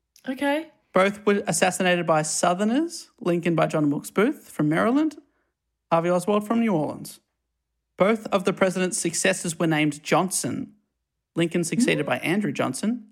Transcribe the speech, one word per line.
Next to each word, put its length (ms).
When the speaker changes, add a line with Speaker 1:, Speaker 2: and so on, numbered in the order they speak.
Speaker 1:
Okay. 400
Speaker 2:
Both 340
were 200
assassinated 600
by 160
Southerners, 880
Lincoln 340
by 120
John 240
Wilkes 200
Booth 400
from 180
Maryland, 480
Harvey 200
Oswald 360
from 140
New 140
Orleans. 460
Both 320
of 160
the 80
president's 460
successors 600
were 80
named 360
Johnson. 680
Lincoln 280
succeeded 400
Speaker 1:
Hmm. 60
Speaker 2:
by 80
Andrew 340
Johnson, 600